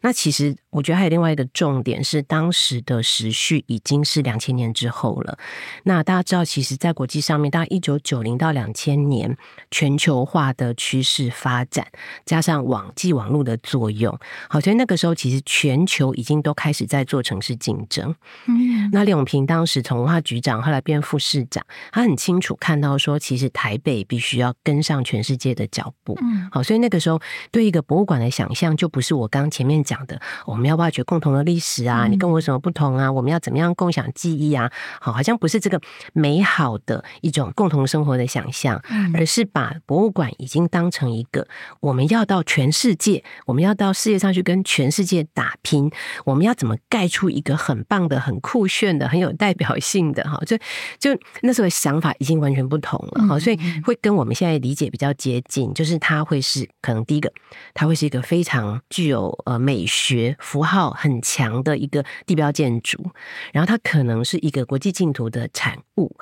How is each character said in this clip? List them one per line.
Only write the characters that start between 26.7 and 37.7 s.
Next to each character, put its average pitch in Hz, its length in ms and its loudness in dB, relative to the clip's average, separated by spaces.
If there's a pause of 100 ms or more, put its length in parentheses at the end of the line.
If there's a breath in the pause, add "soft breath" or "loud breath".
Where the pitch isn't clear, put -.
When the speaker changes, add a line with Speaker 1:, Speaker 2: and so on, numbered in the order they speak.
Speaker 1:
以 226 40 4
那 240 100 2
个 190 100 2
时 165 120 2
候 160 100 0 (300 loud breath)
对 226 120 4
一 214 60 4
个 170 100 2
博 147 200 2
物 208 40 4
馆 175 160 2
的 117 120 2
想 - 240 -2
象， 160 200 2
就 170 140 0
不 139 100 -2
是 127 140 -2
我 123 140 0
刚 139 240 0
前 - 120 -4
面 147 200 4
讲 - 240 -4
的， - 120 -12 (280 loud breath)
我 113 80 -6
们 120 120 2
要 156 100 4
挖 170 120 2
掘 127 140 -4
共 170 160 0
同 143 120 2
的 139 120 2
历 170 160 2
史 - 260 -4
啊， 120 220 2
Speaker 2:
嗯。 - 40 4
Speaker 1:
你 202 60 4
跟 185 100 2
我 165 100 4
有 160 40 2
什 156 100 -2
么 127 60 0
不 156 140 -2
同 143 260 0
啊， 135 140 2
我 135 100 0
们 127 100 0
要 165 60 2
怎 123 160 -4
么 135 60 2
样 170 160 2
共 175 160 0
享 156 120 -2 (120)
记 165 200 -2
忆 151 200 2
啊， 123 160 0 (280 loud breath)
好， - 140 -4
好 120 80 -2
像 226 160 2
不 175 100 0
是 202 120 2
这 190 100 -2
个 156 100 0 (340 loud breath)
美 151 280 4
好 147 380 2
的 - 260 -4 (160 loud breath)
一 165 80 0
种 139 260 -2
共 196 140 2
同 143 160 2